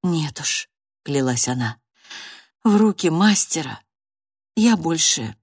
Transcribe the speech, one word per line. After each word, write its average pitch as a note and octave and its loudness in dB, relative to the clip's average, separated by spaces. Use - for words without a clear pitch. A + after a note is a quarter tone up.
"Нет D#3+ -2
уж", - -6
клялась C3 -2
она, B2 -4
"в G#3 4
руки G#3 2
мастера E3 0
я A3 4
больше D#3+ -2